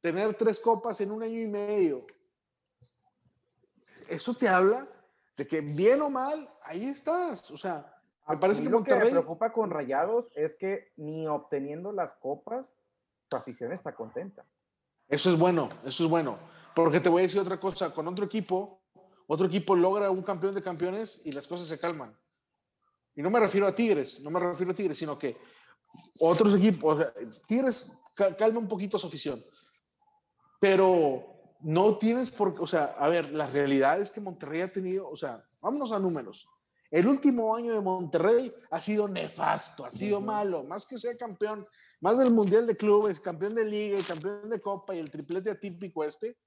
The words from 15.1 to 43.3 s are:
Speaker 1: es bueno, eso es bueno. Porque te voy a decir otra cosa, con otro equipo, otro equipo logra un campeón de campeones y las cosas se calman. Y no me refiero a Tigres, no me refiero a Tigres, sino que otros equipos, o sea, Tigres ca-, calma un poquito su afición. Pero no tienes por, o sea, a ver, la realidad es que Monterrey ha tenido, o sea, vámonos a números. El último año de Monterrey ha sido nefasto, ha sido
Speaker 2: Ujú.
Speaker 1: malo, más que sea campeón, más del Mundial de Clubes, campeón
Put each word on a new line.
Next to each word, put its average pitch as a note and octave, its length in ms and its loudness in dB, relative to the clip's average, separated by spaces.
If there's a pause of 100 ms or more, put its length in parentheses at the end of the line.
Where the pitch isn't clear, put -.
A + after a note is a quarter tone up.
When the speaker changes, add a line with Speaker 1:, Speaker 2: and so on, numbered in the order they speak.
Speaker 1:
es E3+ 80 4
bueno, E3 300 4 (160)
eso - 200 -2
es E3 40 2
bueno. D#3 300 0 (360)
Porque E3 260 4
te - 100 2
voy F3 100 6
a F#3 60 4
decir F#3 140 0
otra F#3 200 -4
cosa, F#3 320 -4
con D#3 140 -6
otro F#3 180 -4
equipo, G3+ 560 -4 (460)
otro D#3+ 200 2
equipo F#3 280 2
logra F#3+ 360 4
un F#3 120 -2
campeón F#3+ 320 -4
de F#3+ 80 -4
campeones F#3 640 -6
y D3+ 80 -8
las C#3 160 -10
cosas F3 180 -10
se D#3 120 -10
calman. D3 360 -6 (1000)
Y C#3+ 60 -8
no F3 80 0
me A#3 100 4
refiero G3+ 260 4
a F#3+ 80 0
Tigres, F#3+ 480 0
no D3 80 -10
me F3 100 0
refiero F3+ 320 -2
a - 20 0
Tigres, F#3 240 -4
sino D3+ 180 -6
que B2+ 200 -6 (840)
otros F3 360 6
equipos, E3 400 4
o - 20 -2
sea, D3 160 -2 (320)
Tigres B3+ 460 0 (240)
ca-, F#3+ 180 2
calma A3 240 2
un A3 100 -6
poquito G3+ 300 -4
su - 80 -6
afición. C#3+ 360 -8 (1160)
Pero F#3 640 4 (360)
no F3+ 360 4
tienes A#3 340 0
por, F#3+ 300 -2
o F3 60 -4
sea, D#3 320 0
a C#3+ 100 2
ver, E3 220 0
la D3+ 160 -2
realidad C#3 540 2
es G3+ 100 -4
que - 100 -12
Monterrey E3+ 420 -8
ha F#3 100 -6
tenido, F#3+ 360 -4
o D#3 80 -12
sea, B2+ 280 -8 (180)
vámonos B3+ 300 -4
a G#3 80 -2
números. E3 480 -4 (420)
El F3+ 160 4
último B3+ 480 4
año A#3 180 -4
de A3 80 0
Monterrey F#3 720 2 (180)
ha E3+ 100 -4
sido G#3 280 0
nefasto, D#3+ 760 -4
ha B2 60 -14
sido G3+ 280 -2
Speaker 2:
Ujú. G3+ 80 -6
Speaker 1:
malo, G3+ 380 -2
más F3 200 -10
que B3+ 140 -14
sea A#3 180 -8
campeón, G#3+ 500 -8 (340)
más G#3+ 180 4
del B3+ 140 8
Mundial A3 340 6
de A3+ 100 0
Clubes, G#3 440 4
campeón F#3 340 -6